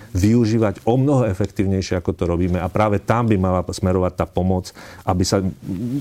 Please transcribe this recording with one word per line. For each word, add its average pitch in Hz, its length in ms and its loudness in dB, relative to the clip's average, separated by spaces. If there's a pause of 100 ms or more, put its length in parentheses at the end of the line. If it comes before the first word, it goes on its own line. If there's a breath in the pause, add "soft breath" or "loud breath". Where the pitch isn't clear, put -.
(160 loud breath)
využívať 110 720 2
o 117 80 4
mnoho 131 320 2
efektívnejšie, 95 720 -2
ako 87 160 -4
to 90 80 -2
robíme. 87 320 0
A 90 160 -4
práve 107 240 0
tam 113 320 0
by 104 80 4
mala 92 240 2
smerovať 92 560 0
tá 85 80 -2
pomoc, 90 480 -2 (320 loud breath)
aby 92 220 0
sa 98 180 0 (560)